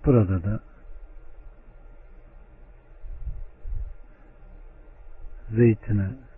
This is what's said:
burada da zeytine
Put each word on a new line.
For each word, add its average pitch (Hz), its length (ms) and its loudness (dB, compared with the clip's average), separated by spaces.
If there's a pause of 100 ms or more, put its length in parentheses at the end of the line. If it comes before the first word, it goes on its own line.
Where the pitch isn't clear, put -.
burada 95 380 6
da 104 160 0 (4000)
zeytine 107 600 4 (280)